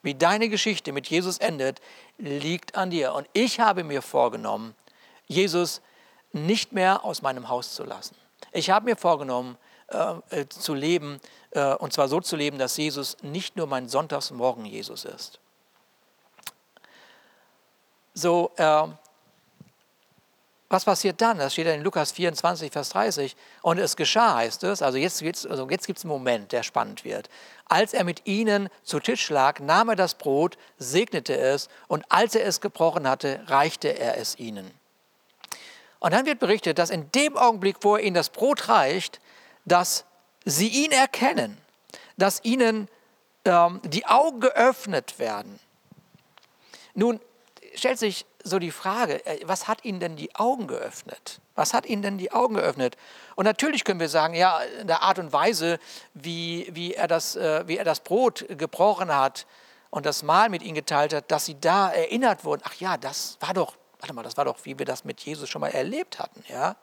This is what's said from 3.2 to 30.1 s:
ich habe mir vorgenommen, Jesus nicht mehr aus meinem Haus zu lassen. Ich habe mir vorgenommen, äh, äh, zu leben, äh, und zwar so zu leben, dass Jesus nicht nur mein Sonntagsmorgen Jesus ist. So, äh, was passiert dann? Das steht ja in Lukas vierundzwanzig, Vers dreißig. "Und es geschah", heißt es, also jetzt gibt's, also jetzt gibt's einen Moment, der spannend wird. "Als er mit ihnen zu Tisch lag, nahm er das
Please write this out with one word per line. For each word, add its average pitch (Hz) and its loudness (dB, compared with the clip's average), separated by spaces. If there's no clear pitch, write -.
ich 233 0
habe 190 2
mir 143 -4
vorgenommen, 113 0
Jesus 175 0
nicht 170 -2
mehr 190 2
aus 185 -6
meinem 127 -4
Haus 123 -6
zu - -10
lassen. - -14
Ich 185 -2
habe 214 4
mir 226 0
vorgenommen, 131 -2
äh, - -4
äh, - -8
zu - -6
leben, 147 -2
äh, 139 2
und 151 -6
zwar 139 2
so 156 2
zu - -4
leben, 147 -2
dass 127 0
Jesus 143 -4
nicht 156 -8
nur 165 -4
mein 127 -4
Sonntagsmorgen 127 -2
Jesus 107 -12
ist. - -16
So, 175 2
äh, 156 4
was 185 2
passiert 185 0
dann? 226 2
Das 135 -2
steht 165 -2
ja 165 2
in 147 -2
Lukas 156 -2
vierundzwanzig, 170 -2
Vers 139 -6
dreißig. 185 -2
"Und 170 4
es 160 0
geschah", 208 4
heißt 117 -2
es, 190 0
also 131 0
jetzt 170 -2
gibt's, - -6
also 135 -6
jetzt 185 -4
gibt's - -8
einen 160 -6
Moment, 123 -2
der 120 -2
spannend 104 -4
wird. - -8
"Als 208 2
er 202 2
mit 175 -4
ihnen 202 2
zu 147 -4
Tisch - -2
lag, 143 4
nahm 175 4
er 214 2
das 185 0